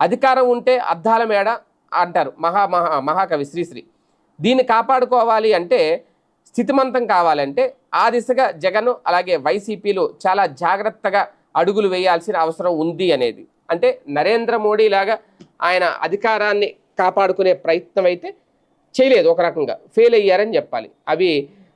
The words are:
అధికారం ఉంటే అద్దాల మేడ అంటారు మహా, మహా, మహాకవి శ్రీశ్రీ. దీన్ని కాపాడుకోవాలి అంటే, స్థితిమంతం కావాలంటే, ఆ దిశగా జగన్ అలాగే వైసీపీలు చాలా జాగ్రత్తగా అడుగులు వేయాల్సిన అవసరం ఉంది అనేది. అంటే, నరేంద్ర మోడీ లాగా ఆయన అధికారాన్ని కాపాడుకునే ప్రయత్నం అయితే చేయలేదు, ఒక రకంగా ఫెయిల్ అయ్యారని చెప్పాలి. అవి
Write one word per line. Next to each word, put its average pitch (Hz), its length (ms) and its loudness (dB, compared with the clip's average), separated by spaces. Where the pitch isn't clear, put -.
అధికారం 254 500 2
ఉంటే 240 280 2
అద్దాల 220 460 0
మేడ 208 240 0
అంటారు 170 440 0
మహా, 180 280 0
మహా, 170 340 0
మహాకవి 156 440 -2
శ్రీశ్రీ. 160 400 -10
దీన్ని 247 240 2
కాపాడుకోవాలి 233 880 2
అంటే, 170 520 0
స్థితిమంతం 254 600 -2
కావాలంటే, 156 680 0
ఆ 190 140 2
దిశగా 240 420 0
జగన్ 185 380 -2
అలాగే 180 300 0
వైసీపీలు 190 760 -2
చాలా 190 180 2
జాగ్రత్తగా 196 840 -2
అడుగులు 196 320 0
వేయాల్సిన 185 480 -2
అవసరం 165 420 -2
ఉంది 165 340 -2
అనేది. 120 340 -2
అంటే, 233 380 0
నరేంద్ర 220 480 -2
మోడీ 214 320 0
లాగా 196 300 0
ఆయన 180 220 0
అధికారాన్ని 202 840 -2
కాపాడుకునే 185 540 0
ప్రయత్నం 170 540 -2
అయితే 180 220 -2
చేయలేదు, 254 280 4
ఒక 170 120 2
రకంగా 156 380 -2
ఫెయిల్ 233 180 6
అయ్యారని 202 420 2
చెప్పాలి. 117 340 -4
అవి 156 400 0